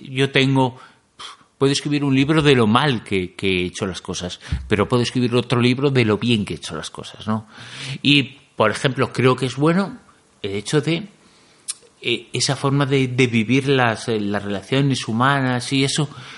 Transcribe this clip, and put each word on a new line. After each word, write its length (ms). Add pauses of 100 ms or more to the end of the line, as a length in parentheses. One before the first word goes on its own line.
Yo 300
tengo... 480 (800)
Puedo 120
escribir 320
un 120
libro 260
de 140
lo 100
mal 380
que, 320
que 120 (140)
he 40
hecho 200
las 160
cosas, 380 (280)
pero 220
puedo 140
escribir 320
otro 260
libro 300
de 120
lo 140
bien 280
que 100
he 20
hecho 180
las 140
cosas, 380
¿no? 180 (560)
Y, 220 (320)
por 160
ejemplo, 420
creo 220
que 100
es 100
bueno 440 (420)
el 140
hecho 260
de, 260 (960)
eh, 320
esa 240
forma 280
de, 220
de 200
vivir 420
las, 400
eh, 100
las 240
relaciones 640
humanas 640
y 140
eso, 240 (280)